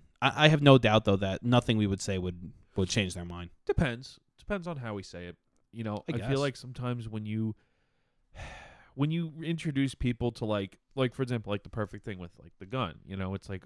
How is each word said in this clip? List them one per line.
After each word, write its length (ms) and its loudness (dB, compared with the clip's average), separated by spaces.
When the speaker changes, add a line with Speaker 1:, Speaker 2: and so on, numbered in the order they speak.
Speaker 1:
I, 240 4
I 40 10
have 120 6
no 160 12
doubt 280 4
though 120 6
that 260 -4
nothing 340 4
we 100 4
would 140 -2
say 160 -2
would, 340 -6
would 140 0
change 240 0
their 100 -10
mind. 280 -10
Speaker 2:
Depends. 540 -2
Depends 300 -8
on 80 -6
how 200 -8
we 80 -8
say 240 -14
it. 100 -14
You 140 -8
know, 240 -4
Speaker 1:
I 60 -4
Speaker 2:
I 20 -4
Speaker 1:
guess. 100 -6
Speaker 2:
feel 140 0
like 160 -2
sometimes 500 -8
when 180 -8
you, 300 -4
<sighs> 0 -
when 160 0
you 220 -4
introduce 520 -2
people 380 -2
to, 120 -8
like, 340 -4
like, 180 0
for 100 -6
example, 280 -4
like, 120 -4
the 60 -18
perfect 360 -8
thing 140 -10
with, 120 -14
like, 180 -20
the 60 -16
gun, 300 -6
you 120 -10
know, 160 -4
it's 160 -10
like, 160 -10